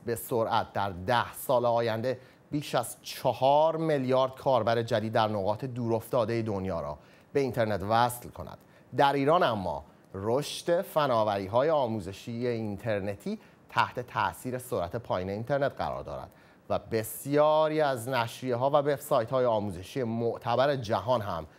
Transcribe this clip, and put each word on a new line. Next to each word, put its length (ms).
به 100
سرعت 580
در 160
ده 440
سال 320
آینده 540
بیش 240
از 260
چهار 760
میلیارد 580
کاربر 460
جدید 320
در 140
نقاط 380
دورافتادهٔ 760
دنیا 400
را 160
به 60
اینترنت 500
وصل 400
کند. 280
در 160
ایران 300
اما 400
رشد 680
فناوری‌های 880
آموزشی 800
اینترنتی 920
تحت 300
تأثیر 580
سرعت 380
پایین 340
اینترنت 480
قرار 260
دارد 260
و 100
بسیاری 1000
از 280
نشریه‌ها 600
و 40
وبسایت‌های 720
آموزشی 580
معتبر 720
جهان 460
هم 240